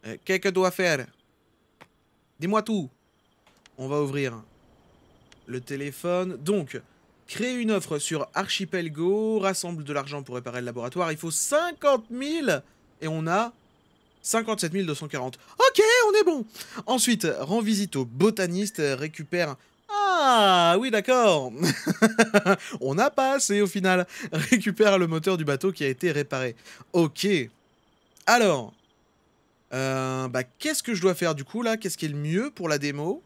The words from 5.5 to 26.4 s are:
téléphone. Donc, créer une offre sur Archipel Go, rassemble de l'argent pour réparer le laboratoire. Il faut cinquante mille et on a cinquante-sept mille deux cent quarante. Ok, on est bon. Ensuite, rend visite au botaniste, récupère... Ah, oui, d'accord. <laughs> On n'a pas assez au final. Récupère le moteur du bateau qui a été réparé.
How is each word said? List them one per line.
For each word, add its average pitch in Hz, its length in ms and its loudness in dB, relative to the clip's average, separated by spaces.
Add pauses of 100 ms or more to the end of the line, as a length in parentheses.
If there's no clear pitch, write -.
téléphone. 143 760 -6
Donc, 151 440 -4 (460)
créer 247 260 -6
une 240 180 -2
offre 165 280 -2
sur 151 340 -4
Archipel 180 580 -4
Go, 202 480 0
rassemble 185 440 -4
de 143 100 -8
l'argent 143 300 -6
pour 123 120 -12
réparer 123 240 -8
le 123 60 -6
laboratoire. 127 460 -4
Il 156 80 -6
faut 170 120 -8
cinquante 285 800 0
mille 254 540 -2 (360)
et 160 80 -8
on 160 200 -4
a 214 260 0 (680)
cinquante-sept 220 500 -2
mille 190 140 -2
deux 151 80 -4
cent 151 120 -12
quarante. 131 300 -6 (220)
Ok, 523 240 6 (240)
on 415 120 4
est 415 40 4
bon. 302 220 0 (420)
Ensuite, 233 400 2 (120)
rend 202 220 -2
visite 208 340 -2
au 135 80 -2
botaniste, 185 800 0
récupère... 151 720 -4 (340)
Ah, 240 880 6
oui, 254 100 -2
d'accord. 208 640 4 (680)
<laughs> 208 640 2
On 135 140 -2
n'a 247 160 2
pas 269 240 2
assez 208 260 0
au 202 60 2
final. 185 400 0 (240)
Récupère 196 680 4
le 180 100 4
moteur 160 300 0
du 160 80 -2
bateau 147 260 0
qui 165 120 -6
a 143 40 2
été 147 240 -2
réparé. 135 440 -4 (380)